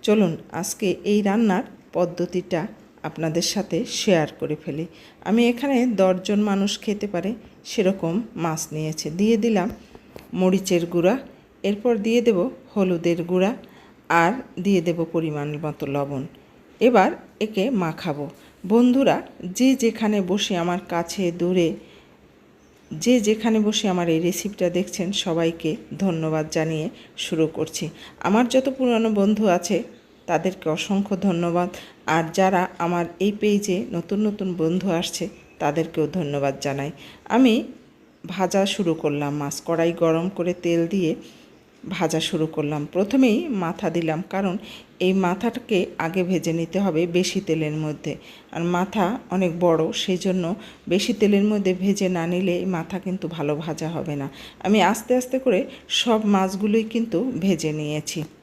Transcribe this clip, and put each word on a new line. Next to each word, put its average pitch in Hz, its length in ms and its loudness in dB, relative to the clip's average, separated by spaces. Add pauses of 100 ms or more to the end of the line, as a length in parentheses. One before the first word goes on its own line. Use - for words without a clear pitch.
চলুন 208 300 4 (200)
আজকে - 340 -4 (160)
এই 208 180 4
রান্নার 202 440 2 (280)
পদ্ধতিটা 175 680 -2 (420)
আপনাদের 160 440 -2
সাথে 180 300 -2 (160)
শেয়ার 165 440 2
করে 147 180 -4
ফেলি। 156 300 -8 (400)
আমি 220 220 2
এখানে 254 300 0 (180)
দশজন 185 480 2
মানুষ 202 280 0 (100)
খেতে 208 260 -4
পারে 185 240 -4 (340)
সেরকম 185 480 0 (220)
মাছ 156 260 -2 (100)
নিয়েছি। 156 360 -6 (100)
দিয়ে 220 200 4
দিলাম 208 320 2 (640)
মরিচের 185 520 2
গুঁড়া, 175 300 2 (480)
এরপর 208 340 0
দিয়ে 226 240 2
দেব 220 180 4 (300)
হলুদের 175 540 0
গুঁড়া, 185 280 2 (580)
আর 170 220 4 (300)
দিয়ে 190 200 4
দেব 170 180 -2 (120)
পরিমাণ 151 360 -2 (100)
মতো 151 300 -6
লবণ। 139 360 -2 (580)
এবার 226 280 6 (300)
একে 214 240 -2 (120)
মাখাবো। 160 500 -4 (380)
বন্ধুরা, 240 540 4 (380)
যে 254 200 4
যেখানে 220 460 0
বসে 190 360 -2
আমার 175 320 0
কাছে 170 340 -2 (180)
দূরে 175 280 4 (1200)
যে 190 300 2
যেখানে 220 380 2
বসে 214 280 0
আমার 180 220 0
এই 160 120 4
রেসিপিটা 185 480 -2
দেখছেন, 185 380 -2 (140)
সবাইকে 165 500 0 (260)
ধন্যবাদ 160 540 0
জানিয়ে 160 360 -2 (300)
শুরু 160 300 0
করছি। 160 380 -6 (360)
আমার 214 280 4
যত 262 200 2
পুরানো 240 420 2
বন্ধু 208 380 2
আছে 180 280 2 (500)
তাদেরকে 180 420 -2
অসংখ্য 196 460 -2 (120)
ধন্যবাদ, 175 420 0 (380)
আর 160 160 2 (100)
যারা 190 280 4 (180)
আমার 175 260 0 (140)
এই 202 200 0
পেজে 208 380 2 (140)
নতুন 170 320 -4
নতুন 208 320 -2
বন্ধু 175 360 0
আসছে 170 340 -4 (340)
তাদেরকেও 156 520 0
ধন্যবাদ 143 500 -2
জানাই। 139 300 -4 (380)
আমি 202 240 6 (680)
ভাজা 185 420 0
শুরু 196 300 0
করলাম 147 400 -2
মাছ। 143 200 -4 (100)
কড়াই 165 280 2
গরম 165 360 2
করে 175 320 -4
তেল 170 260 2
দিয়ে 175 240 0 (720)
ভাজা 160 380 -2
শুরু 156 260 -2
করলাম। 151 400 -4
প্রথমেই 214 500 2 (260)
মাথা 170 260 -4
দিলাম, 160 300 0 (100)
কারণ 190 260 -2 (440)
এই 185 200 2
মাথাটাকে 196 600 0 (200)
আগে 170 240 -2
ভেজে 170 300 0
নিতে 165 260 -2
হবে 175 280 0
বেশি 180 340 0
তেলের 156 360 -2
মধ্যে, 151 360 -4 (380)
আর 160 160 -6
মাথা 185 380 0 (240)
অনেক 185 300 0
বড়, 170 220 4 (120)
সেই 185 260 -2
জন্য 185 260 0 (420)
বেশি 196 260 0
তেলের 202 380 4
মধ্যে 202 240 0
ভেজে 190 340 0
না 175 180 -2
নিলে 180 280 0
এই 180 200 -2
মাথা 175 240 -6
কিন্তু 185 280 -6
ভালো 156 280 -2
ভাজা 156 340 -6
হবে 151 260 -6
না। 139 120 -6 (360)
আমি 214 200 4
আস্তে 254 320 2
আস্তে 254 240 -2
করে 233 200 2 (420)
সব 220 260 2
মাছগুলোই 202 600 2
কিন্তু 226 320 -2 (220)
ভেজে 165 320 2
নিয়েছি। 151 460 -6 (240)